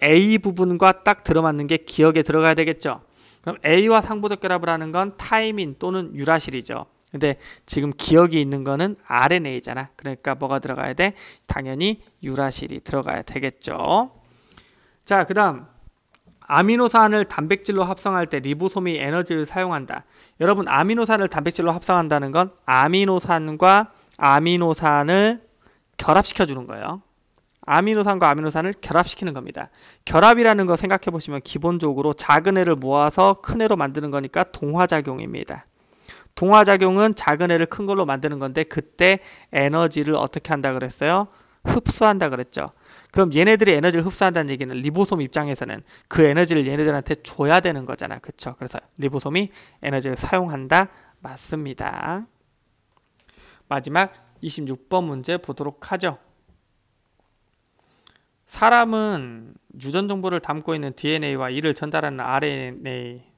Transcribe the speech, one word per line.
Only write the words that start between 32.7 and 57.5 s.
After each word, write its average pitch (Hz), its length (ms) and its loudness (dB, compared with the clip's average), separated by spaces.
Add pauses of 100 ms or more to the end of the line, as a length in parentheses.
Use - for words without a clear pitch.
모아서 147 680 2
큰 - 200 -4
애로 214 140 2
만드는 147 340 -4
거니까 139 340 -4
동화작용입니다. 151 1200 -4 (720)
동화작용은 196 800 4
작은 160 360 0
애를 165 140 2
큰 202 200 -8
걸로 196 200 0
만드는 143 340 -4
건데 135 240 -4
그때 180 560 0 (320)
에너지를 151 640 0
어떻게 - 380 -4
한다 139 180 -2
그랬어요? 143 560 -2 (380)
흡수한다 202 640 0
그랬죠. 123 380 -6 (440)
그럼 190 240 4
얘네들이 202 380 6
에너지를 165 320 2
흡수한다는 175 460 0
얘기는 131 220 -8
리보솜 156 460 -2
입장에서는 131 640 -6 (240)
그 - 160 4
에너지를 156 440 4
얘네들한테 147 560 -2
줘야 156 360 2
되는 151 260 -4
거잖아. 120 340 -10
그쵸? - 400 -16
그래서 - 200 -12 (200)
리보솜이 143 500 -4 (320)
에너지를 135 340 -4
사용한다. 170 720 0 (320)
맞습니다. 151 1080 -10 (1400)
마지막 147 460 -2 (260)
이십육 143 480 -10
번 185 180 0
문제 147 320 -6
보도록 143 540 -10
하죠. 180 280 -4 (2250)